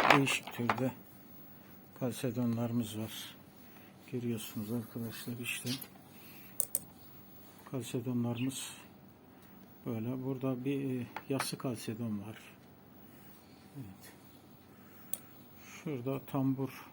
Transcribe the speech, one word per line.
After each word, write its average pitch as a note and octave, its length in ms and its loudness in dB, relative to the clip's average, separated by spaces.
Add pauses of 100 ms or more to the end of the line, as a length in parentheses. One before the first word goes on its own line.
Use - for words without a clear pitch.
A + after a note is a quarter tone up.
(160)
değişik - 360 6
türde B2 400 4 (1080)
kalsedonlarımız A#2 1000 2
var. - 380 -4 (760)
Görüyorsunuz A#2 600 0
arkadaşlar A#2 640 -2
işte. B2 320 -2 (2000)
Kalsedonlarımız B2 1000 2 (1160)
böyle. B2 380 0
Burada C3 400 2
bir, C3+ 360 2
e, A#2+ 60 0 (220)
yassı C3+ 300 2
kalsedon A2+ 640 0
var. G#2+ 180 -8 (1400)
Evet. G2+ 360 -10 (1500)
Şurada C3+ 640 -2
tambur C3+ 680 4